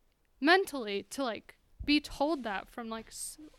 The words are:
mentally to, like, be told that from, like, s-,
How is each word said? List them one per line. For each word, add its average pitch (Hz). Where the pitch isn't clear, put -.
mentally 262
to, 277
like, 220
be 294
told 285
that 208
from, 226
like, 226
s-, -